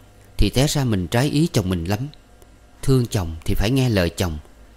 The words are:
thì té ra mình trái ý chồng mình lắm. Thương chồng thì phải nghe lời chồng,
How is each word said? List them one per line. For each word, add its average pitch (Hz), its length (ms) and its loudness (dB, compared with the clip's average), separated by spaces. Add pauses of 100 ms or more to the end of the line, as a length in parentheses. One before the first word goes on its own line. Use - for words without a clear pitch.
(360)
thì 104 140 4
té 127 160 2
ra 147 180 -2
mình 101 220 0
trái 127 240 0
ý 156 220 2
chồng 92 160 0
mình 90 160 -2
lắm. 101 140 -2 (840)
Thương 127 240 2
chồng 85 380 -4
thì 101 100 0
phải 101 160 2
nghe 131 180 2
lời 92 220 2
chồng, 82 280 -4 (380)